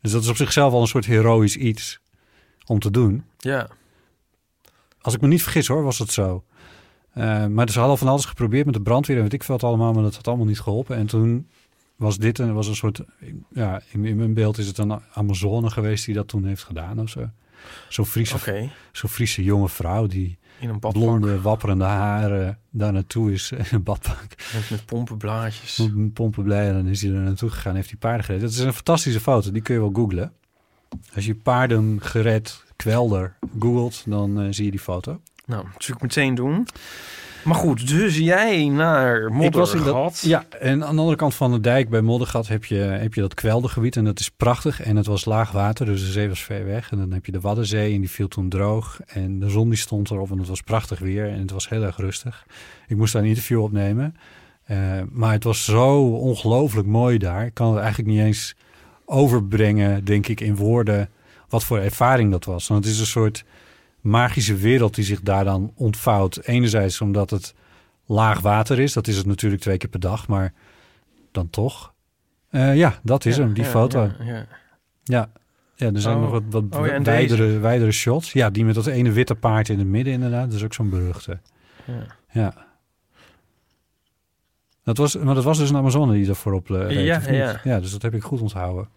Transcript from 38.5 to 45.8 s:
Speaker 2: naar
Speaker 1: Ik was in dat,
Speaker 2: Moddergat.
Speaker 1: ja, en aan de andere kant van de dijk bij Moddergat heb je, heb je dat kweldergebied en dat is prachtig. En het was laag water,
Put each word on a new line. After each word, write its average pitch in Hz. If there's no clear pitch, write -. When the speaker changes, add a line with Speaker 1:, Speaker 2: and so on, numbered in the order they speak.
Speaker 2:
naar 143
Speaker 1:
Ik 165
was 180
in 170
dat, 143
Speaker 2:
Moddergat. 135
Speaker 1:
ja, 165
en 139
aan 151
de 156
andere 160
kant 151
van 123
de 120
dijk 120
bij 113
Moddergat 117
heb 110
je, -
heb 101
je 110
dat 98
kweldergebied 120
en 113
dat 104
is -
prachtig. -
En 107
het 104
was 104
laag 110
water, 104